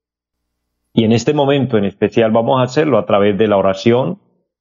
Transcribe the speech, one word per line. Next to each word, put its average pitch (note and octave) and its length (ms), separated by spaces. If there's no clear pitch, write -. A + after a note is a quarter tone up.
Y A2+ 100
en A2 80
este A#2 240
momento C#3 420
en G2+ 100
especial G#2+ 440
vamos B2 300
a - 20
hacerlo C#3 340
a G2+ 80
través G2+ 320
de G#2+ 120
la G2+ 80
oración, A#2 640